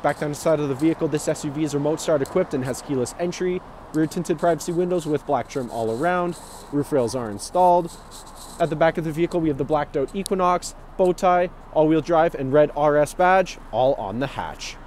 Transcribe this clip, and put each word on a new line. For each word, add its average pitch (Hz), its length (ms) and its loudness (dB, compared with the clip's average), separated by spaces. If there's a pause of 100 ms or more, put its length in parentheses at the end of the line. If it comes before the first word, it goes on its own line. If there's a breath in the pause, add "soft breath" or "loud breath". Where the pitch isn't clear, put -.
Back 147 160 0
down 151 100 -4
the 147 60 -6
side 156 240 0
of 147 100 -2
the 135 60 -2
vehicle, 160 320 0
this 147 200 -2
S 151 180 -4
U 147 60 -4
V 151 120 -4
is 143 100 -4
remote 147 260 0
start 156 220 0
equipped 180 320 -2
and 131 100 -2
has 131 180 -6
keyless 127 380 -4
entry. 180 420 -2 (320)
Rear 156 140 2
tinted 147 320 -4
privacy 170 320 0
windows 175 340 0
with 147 200 -2
black 135 240 -2
trim 123 200 -6
all 113 220 -2
around. 175 460 0 (340)
Roof 143 200 -2
rails 120 240 2
are 120 140 -4
installed. 175 640 2 (680)
At 165 100 2
the 160 60 -2
back 160 220 2
of 170 60 -4
the 160 80 -4
vehicle, 170 280 0
we 160 100 0
have 135 80 -2
the 143 60 -2
blacked 147 340 -2
out 135 180 -2
Equinox, 180 600 -2 (220)
bow 180 160 4
tie, 180 360 2 (240)
all-wheel 156 280 4
drive, 165 340 4
and 135 180 -2
red 147 220 6
R 147 220 4
S 147 160 2
badge, 185 460 4 (120)
all 127 240 4
on 107 240 -6
the 135 80 -2
hatch. - 580 -10